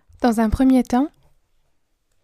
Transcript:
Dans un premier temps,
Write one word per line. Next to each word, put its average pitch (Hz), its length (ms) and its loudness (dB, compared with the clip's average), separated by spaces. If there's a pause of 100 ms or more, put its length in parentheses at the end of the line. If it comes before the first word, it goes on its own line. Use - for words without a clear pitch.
(200)
Dans 233 200 0
un 220 80 0
premier 262 360 2
temps, 262 240 -2 (1160)